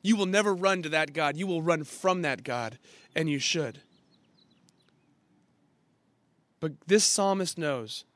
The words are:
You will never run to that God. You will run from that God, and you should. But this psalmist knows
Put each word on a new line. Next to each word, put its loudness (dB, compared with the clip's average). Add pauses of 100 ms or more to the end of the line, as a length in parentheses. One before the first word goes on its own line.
You 4
will 0
never 2
run 0
to -6
that 0
God. 0
You -4
will 0
run 0
from -2
that -2
God, -6 (360)
and 0
you -2
should. -4 (2750)
But -4 (140)
this 6
psalmist 0
knows -4 (120)